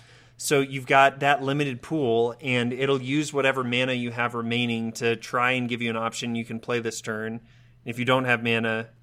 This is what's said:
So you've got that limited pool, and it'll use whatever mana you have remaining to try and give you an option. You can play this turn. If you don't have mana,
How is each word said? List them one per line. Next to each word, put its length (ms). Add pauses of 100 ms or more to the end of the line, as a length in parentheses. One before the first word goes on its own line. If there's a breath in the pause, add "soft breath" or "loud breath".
(360 soft breath)
So 240
you've 280
got 340
that 200
limited 400
pool, 600
and 320
it'll 280
use 320
whatever 300
mana 300
you 180
have 240
remaining 580
to 220
try 360
and 180
give 120
you 80
an 60
option. 400
You 80
can 160
play 220
this 180
turn. 400 (460 soft breath)
If 120
you 60
don't 220
have 180
mana, 440 (160)